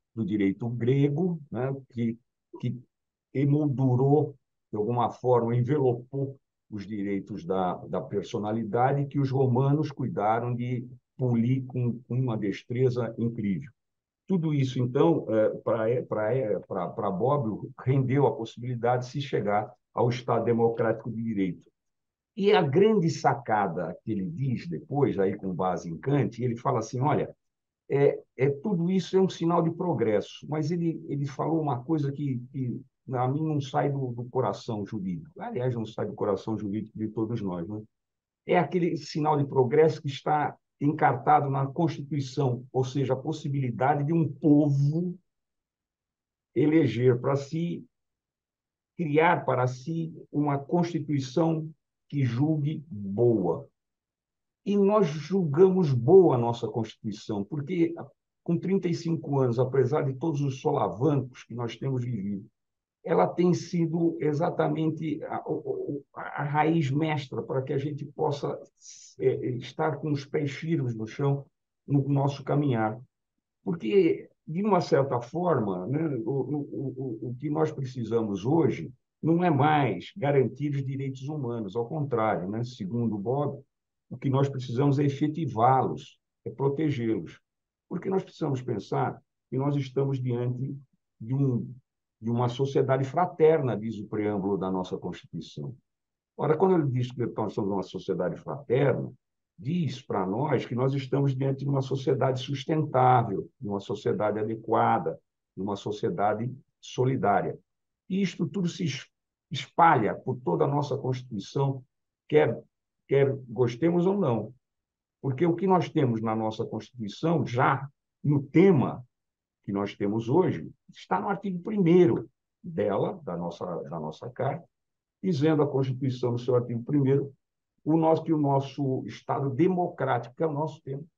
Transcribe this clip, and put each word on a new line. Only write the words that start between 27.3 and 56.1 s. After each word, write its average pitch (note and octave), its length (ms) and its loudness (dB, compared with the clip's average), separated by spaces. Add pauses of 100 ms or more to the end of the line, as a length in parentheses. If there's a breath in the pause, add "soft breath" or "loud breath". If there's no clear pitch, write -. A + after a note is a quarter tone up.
é, C#3+ 300 4 (160)
é, C#3 140 4
tudo E3+ 400 0
isso F#3+ 260 2
é F#3+ 40 6
um F#3+ 100 4
sinal E3+ 320 2
de E3 80 2
progresso", B2 760 0
mas D3+ 240 -2
ele, E3+ 380 -2
ele C#3+ 180 -2
falou D#3 340 -2
uma C3 220 -2
coisa C#3+ 300 0
que, C3+ 280 -4 (120)
que B2+ 280 -4 (300)
a B2+ 160 0
mim D3 160 0
não D#3 180 0
sai C#3+ 300 0
do, C3 220 -4
do A#2+ 140 -8
coração G#2+ 600 -4
jurídico, F#2 540 -6
aliás, B2+ 340 -4
não A2+ 120 -6
sai A2 200 -6
do F#2+ 60 -8
coração G#2+ 440 -2
jurídico G#2 400 -6
de G#2+ 120 -4
todos A2+ 320 -4
nós, F2+ 260 -6
né? G#2+ 160 -10 (640)
É F3+ 120 4
aquele E3+ 400 0
sinal D3+ 400 0
de C3+ 60 2
progresso C3+ 560 4
que D3 80 -6
está D3+ 460 -2 (260)
encartado C#3+ 680 4
na C#3 160 0
Constituição, C#3 1040 -2
ou B2+ 120 2
seja, C3 300 0
a - 20 -6
possibilidade C#3 880 -2
de D#3 80 0
um D#3+ 160 2
povo D3+ 920 2 (1400)
eleger B2+ 640 4
para C3+ 140 0
si, E3 500 -4 (1120)
criar D#3 480 4
para B2+ 220 2
si E3 480 -4 (160)
uma D3 260 0
Constituição D#3+ 1120 0 (400)
que C#3 160 0
julgue D3 640 0
boa. G2+ 800 0 (960)
E G3+ 140 2
nós G3+ 300 6
julgamos E3+ 840 4
boa C#3+ 440 8